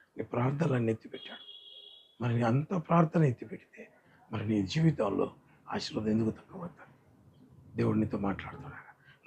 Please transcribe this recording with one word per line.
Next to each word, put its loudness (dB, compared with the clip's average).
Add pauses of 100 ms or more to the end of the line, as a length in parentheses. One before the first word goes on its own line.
(180)
నీ -6
ప్రార్థనలన్నీ 0
ఎత్తిపెట్టాడు. -10 (800)
మరి 0
నీ 2
అంత 2
ప్రార్థన 4
ఎత్తిపెడితే, -4 (440)
మరి -4
నీ 2
జీవితంలో 2 (340)
ఆశీర్వాదం -4
ఎందుకు 2
తక్కువ -12
అవుతుంది? -14 (800)
దేవుడు 2
నీతో 0
మాట్లాడుతున్నాడు. -6 (400)